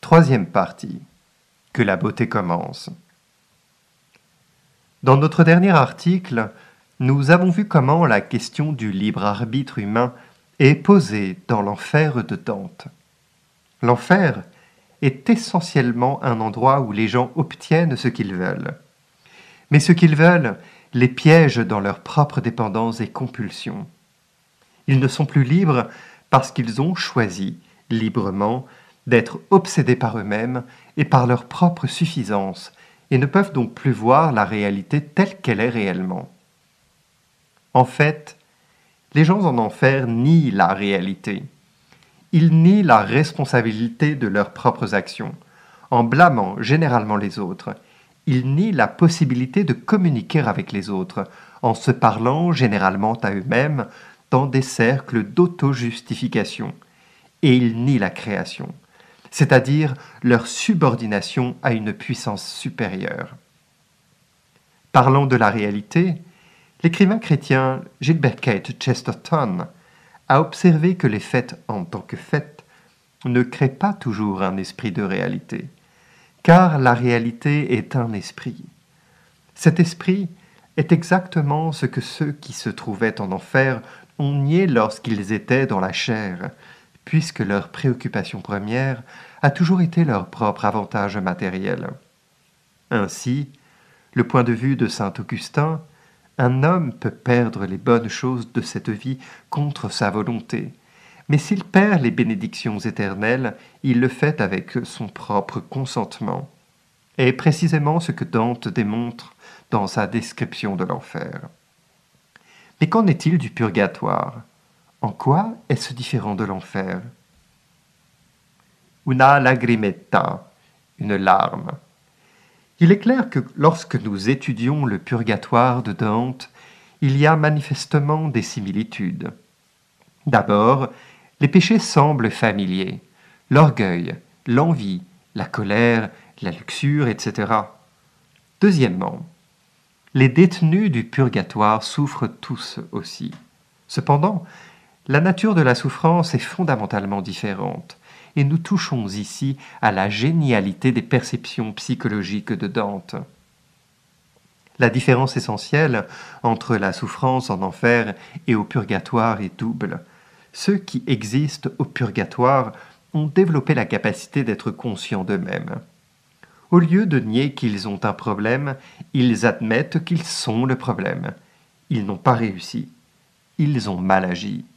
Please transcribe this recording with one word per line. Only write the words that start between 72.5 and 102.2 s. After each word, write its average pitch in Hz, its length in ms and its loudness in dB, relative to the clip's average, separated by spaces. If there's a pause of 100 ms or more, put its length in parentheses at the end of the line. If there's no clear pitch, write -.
ne 123 200 2
créent 131 260 0
pas 196 240 -2
toujours 104 480 -4
un 95 160 -2
esprit 95 340 -8
de 104 120 -4
réalité, 95 640 -6 (720)
car 170 380 6
la 123 160 6
réalité 123 840 0
est 123 180 -6
un 117 180 -2
esprit. - 520 -10 (880)
Cet 165 260 2
esprit 180 480 0 (480)
est 156 160 -2
exactement 160 800 -2
ce 139 140 -6
que 123 160 -4
ceux 147 300 -6
qui 143 220 -14
se - 180 -8
trouvaient 110 500 -4
en 95 100 -6
enfer 127 520 -2 (340)
ont 143 160 -4
nié 147 320 0
lorsqu'ils 107 640 -2
étaient 127 360 0
dans 104 120 -2
la 95 140 -4
chair, 101 560 -6 (560)
puisque - 340 -2
leur 101 300 -2
préoccupation 113 720 -6
première 117 600 -4 (400)
a 143 80 6
toujours 180 300 2
été 170 240 2
leur 104 240 -2
propre 104 380 -4
avantage 101 500 -2
matériel. 92 760 -6 (1000)
Ainsi, 123 560 -4 (640)
le - 140 0
point 127 180 2
de 120 80 0
vue 127 240 -2
de 120 120 0
saint 98 300 -6
Augustin, 147 600 -4 (580)
un 131 260 0
homme 160 280 2
peut - 180 -8
perdre 113 560 0
les 92 120 -8
bonnes 117 320 0
choses 127 420 -6
de - 80 -4
cette - 300 -8
vie 127 300 -8 (300)
contre 147 380 -4
sa 104 220 -2
volonté, 104 640 -6 (560)
mais 147 80 4
s'il 190 260 -2
perd 190 380 4
les 120 100 0
bénédictions 110 680 -4